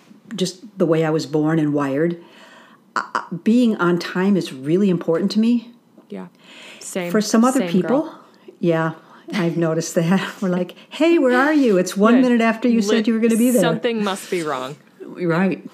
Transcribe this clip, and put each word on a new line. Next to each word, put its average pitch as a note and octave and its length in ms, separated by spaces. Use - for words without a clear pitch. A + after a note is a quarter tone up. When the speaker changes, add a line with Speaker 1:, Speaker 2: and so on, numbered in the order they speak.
Speaker 1:
just F3+ 420
the E3+ 80
way D#3+ 200
I D#3 40
was D#3 160
born D3+ 340
and D3+ 140
wired, D3 480
uh, - 260
being A3+ 340
on F3 220
time F#3+ 360
is - 180
really D#3+ 360
important E3+ 420
to G#3+ 80
me. A3+ 320
Speaker 2:
Yeah. F#3 180
Same. F3 320
Speaker 1:
For G#3+ 100
some A3+ 240
other C4 160
Speaker 2:
Same F3+ 80
Speaker 1:
people, G3 320
Speaker 2:
girl. D#4+ 180
Speaker 1:
yeah, D#3+ 340
I've E3+ 240
noticed D#3+ 380
that. F3 420
<laughs> - 40
We're F#3+ 80
like, F3+ 240
"Hey, E4 300
where B3 200
are D4 140
you? B3+ 240
It's F3+ 180
one G#3+ 200
Speaker 2:
Yeah. C4 60
Speaker 1:
minute A#3+ 200
after A3+ 260
you A#3 100
Speaker 2:
Lit-, G3+ 120
Speaker 1:
said A3 180
you A#3 60
were A3+ 60
gonna A3+ 180
be A#3+ 140
there." B3 100
Speaker 2:
something A3 420
must G3 280
be F3+ 100
wrong. C#3 340
Speaker 1:
Right. F3 580